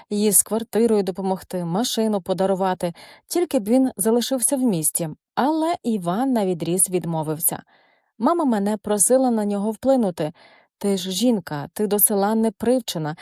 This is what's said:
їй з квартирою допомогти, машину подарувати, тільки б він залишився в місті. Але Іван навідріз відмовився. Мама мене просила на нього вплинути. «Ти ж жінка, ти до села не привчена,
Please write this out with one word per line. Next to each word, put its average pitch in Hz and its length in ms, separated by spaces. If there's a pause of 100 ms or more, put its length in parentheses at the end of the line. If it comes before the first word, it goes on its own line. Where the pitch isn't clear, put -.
їй 208 220
з - 120
квартирою 220 600
допомогти, 185 640
машину 214 560
подарувати, 185 720 (340)
тільки 330 320
б 196 80
він 254 300
залишився 233 580
в 254 40
місті. 170 500 (260)
Але 311 480
Іван 220 500
навідріз 185 560
відмовився. 165 760 (540)
Мама 320 280
мене 208 320
просила 240 540
на 214 140
нього 202 260
вплинути. 214 640 (440)
«Ти 202 200
ж 185 140
жінка, 185 640
ти 214 140
до 202 120
села 208 360
не 226 160
привчена, 202 720